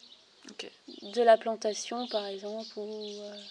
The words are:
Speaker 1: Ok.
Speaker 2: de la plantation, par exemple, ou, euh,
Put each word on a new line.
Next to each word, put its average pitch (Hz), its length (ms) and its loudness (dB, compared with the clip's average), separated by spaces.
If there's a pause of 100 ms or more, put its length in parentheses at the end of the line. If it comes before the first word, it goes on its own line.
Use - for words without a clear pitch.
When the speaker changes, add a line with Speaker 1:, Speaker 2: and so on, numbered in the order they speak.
(520)
Speaker 1:
Ok. - 180 -12 (440)
Speaker 2:
de 233 80 2
la 226 160 12
plantation, 226 680 -4
par 208 200 -2
exemple, 208 500 -8
ou, 214 260 -8 (180)
euh, 208 120 -12 (180)